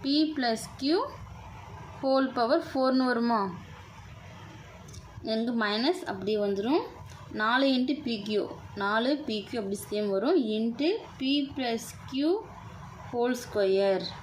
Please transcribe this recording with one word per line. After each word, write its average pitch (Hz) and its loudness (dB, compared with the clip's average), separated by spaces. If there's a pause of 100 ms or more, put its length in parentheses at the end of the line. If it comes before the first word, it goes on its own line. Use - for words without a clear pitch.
பி 277 2 (200)
பிளஸ் 233 0 (140)
கியூ 294 2 (1040)
ஹோல் 269 4
பவர் 262 4
ஃபோர்னு 262 4
வருமா? 233 2 (1900)
எங்க 226 0 (120)
மைனஸ் 220 2 (100)
அப்படியே 196 0
வந்துரும். 214 2 (580)
நாலு 247 4 (100)
into 262 2 (120)
பி 233 0 (140)
கியூ, 208 2 (380)
நாலு 220 4 (160)
பி 214 0 (120)
கியூ 240 -2
அப்படி 196 -2 (100)
சேம் 208 0
வரும் 277 4 (180)
into 233 2 (300)
பி 269 2 (240)
பிளஸ் 233 -2 (220)
கியூ 285 2 (800)
ஹோல் 240 2
ஸ்கொயர். 196 4 (160)